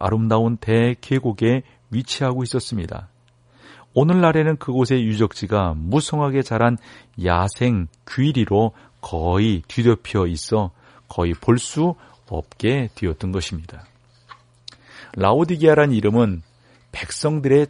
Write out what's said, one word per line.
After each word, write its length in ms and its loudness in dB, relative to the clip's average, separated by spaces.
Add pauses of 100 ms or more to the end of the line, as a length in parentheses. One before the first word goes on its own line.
아름다운 560 0
대계곡에 1040 0 (280)
위치하고 540 -4
있었습니다. 640 -6 (840)
오늘날에는 640 4
그곳의 480 0
유적지가 720 0
무성하게 640 0
자란 360 0 (460)
야생 640 0 (220)
귀리로 640 0 (280)
거의 680 0
뒤덮여 600 0
있어 420 -2 (380)
거의 260 -2
볼 240 0
수 360 -4 (340)
없게 640 -4
되었던 380 -4
것입니다. 520 -8 (1300)
라오디게아란 800 4
이름은 500 2 (480)
백성들의 800 0